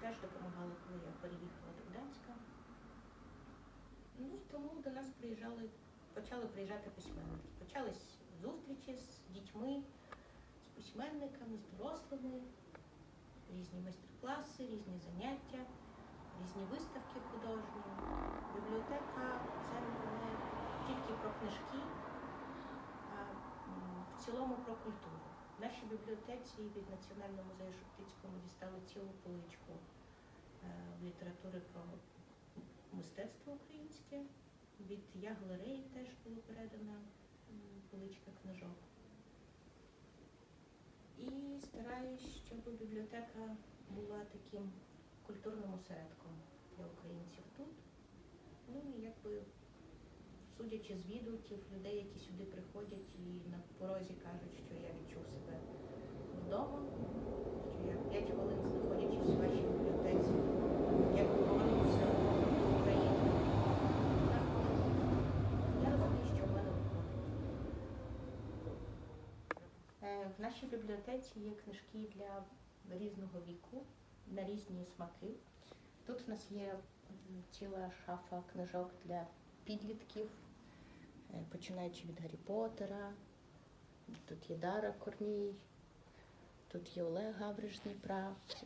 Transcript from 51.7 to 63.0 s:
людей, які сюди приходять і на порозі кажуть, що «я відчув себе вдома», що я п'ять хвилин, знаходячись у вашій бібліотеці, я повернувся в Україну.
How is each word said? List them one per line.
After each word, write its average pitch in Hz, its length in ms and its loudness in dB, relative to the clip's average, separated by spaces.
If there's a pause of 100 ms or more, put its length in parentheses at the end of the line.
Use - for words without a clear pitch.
людей, 202 220 -4
які 196 220 -6
сюди 185 260 -8
приходять 190 760 -8
і 180 320 -6
на 175 80 -6 (200)
порозі 185 360 -2
кажуть, - 520 -8
що - 80 -8
«я 170 180 -6
відчув - 340 -8
себе - 320 -6 (880)
вдома», 277 320 0 (960)
що - 140 0
я - 80 2
п'ять 202 340 2
хвилин, 202 280 2 (100)
знаходячись - 600 4
у - 80 10
вашій - 260 6
бібліотеці, - 720 6 (840)
я - 80 10
повернувся - 840 10
в - 760 10
Україну. - 520 10 (2500)